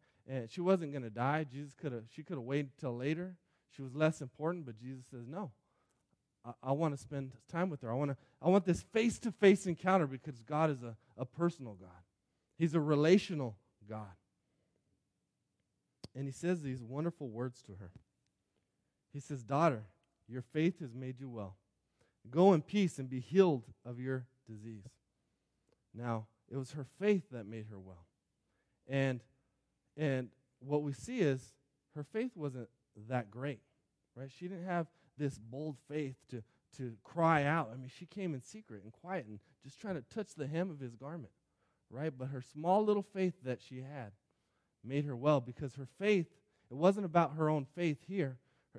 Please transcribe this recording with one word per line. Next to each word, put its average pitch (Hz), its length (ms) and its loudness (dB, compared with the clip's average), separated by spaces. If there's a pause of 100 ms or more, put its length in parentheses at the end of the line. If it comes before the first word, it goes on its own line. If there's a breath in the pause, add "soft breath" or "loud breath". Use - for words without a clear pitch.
(260)
And 123 240 -4
she 180 100 -6
wasn't 175 340 4
gonna 123 160 -4
die. 135 340 2
Jesus 139 300 -10
coulda, 123 360 -6
she 156 120 -14
coulda 147 180 -6
waited 135 380 0
till 120 180 -4
later. 160 400 -4 (400)
She 143 60 -10
was 127 120 -10
less 156 280 2
important, 156 420 -4
but 113 140 -12
Jesus 127 320 -12
says, 120 160 -12
"No, 156 240 -8 (960)
I, 120 80 -10 (100)
I 131 100 0
wanna 147 240 2
spend 135 360 -8 (180)
time 180 180 0
with 151 140 -8
her. 113 100 -4
I - 20 0
wanna, 139 220 0 (240 soft breath)
I 151 80 0
want 190 160 8
this 175 180 2 (100)
face-to-face 208 760 6
encounter," 185 400 4
because 131 360 -8
God 151 280 2
is 127 120 -2
a, 117 140 -10 (200)
a 127 100 -4
personal 143 480 -2
God. 90 160 -20 (640)
He's 160 180 2
a 170 60 4
relational 151 760 4 (320)
God. 107 200 -10 (2000)
And 139 120 -6
he 135 60 -6
says 170 300 0
these 127 200 -4
wonderful 143 460 -4
words 120 340 -6
to 104 100 -18
her. 95 180 -14 (1200)
He 143 80 -10
says, 131 240 -8
"Daughter, 139 380 4 (440)
your 123 160 -8
faith - 380 0
has 123 140 -10
made 127 260 -8
you 135 80 -10
well. 104 280 -8 (720)
Go 180 240 8
in 151 80 4
peace 196 360 2
and 135 100 -6
be 127 120 -4
healed 156 440 4 (200)
of 120 160 -10
your 131 260 -4 (220)
disease." 107 400 -12 (1080)
Now, 113 320 -4 (240)
it 127 60 -6
was 135 160 -6
her 143 140 -8 (120)
faith 202 340 4
that 113 140 -10
made 110 240 -10
her 101 80 -14
well. 92 280 -18 (800)
And, 135 320 0 (760)
and 131 340 0 (300)
what 147 220 0
we 143 120 -2
see 247 260 -4
is 135 340 2 (400)
her 147 80 -8
faith 233 320 -4
wasn't 127 340 -6 (400)
that 120 220 -2
great, 127 300 -8 (560)
right? 131 200 -12
She 180 120 -8
didn't 185 180 -10
have 175 200 -2 (300)
this 139 220 -2
bold 131 380 -8 (120)
faith 147 280 -4 (140)
to, 110 120 -8 (360)
to 123 160 -8 (100)
cry 160 400 4
out. 147 280 2
I 123 40 -10
mean, 131 200 -12
she 175 100 -16
came 185 280 -4
in 127 60 -6
secret 120 420 -14
and 110 100 -16
quiet 175 340 -6
and 107 120 -12 (240)
just - 180 -20
trying 196 140 -4
to 135 80 -6
touch - 320 -8
the 147 120 -4
hem 165 240 -2
of 147 100 -10
his 120 160 -8
garment, 139 360 -12 (580)
right? 147 260 -2
But 131 120 -6
her 135 120 -6
small 180 440 2
little 208 200 4 (100)
faith 185 200 2 (100)
that 127 160 -2
she - 160 -16
had 131 360 -10 (720)
made 139 200 0
her 143 120 -4
well, 139 240 6
because 123 340 -8
her 135 140 -12 (100)
faith, 196 280 4 (440)
it 123 40 -12
wasn't 196 300 4
about 160 320 4
her 156 140 4
own 147 160 2 (100)
faith 170 300 0
here. 147 320 -2 (400)